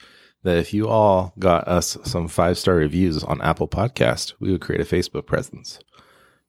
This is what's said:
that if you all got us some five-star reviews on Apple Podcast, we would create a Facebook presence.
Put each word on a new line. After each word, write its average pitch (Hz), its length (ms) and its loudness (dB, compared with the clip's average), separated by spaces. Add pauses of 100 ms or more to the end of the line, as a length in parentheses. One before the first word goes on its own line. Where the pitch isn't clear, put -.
(440)
that 87 140 2
if 85 160 -2
you 107 140 0
all 101 500 4
got 90 300 2
us 87 360 0
some 85 240 -4
five-star 87 480 0
reviews 80 480 0
on - 180 -4
Apple 80 260 -2
Podcast, - 720 -2
we 98 120 -2
would 87 100 -2
create - 200 -4
a 82 40 -2
Facebook - 420 -4
presence. - 520 -8 (680)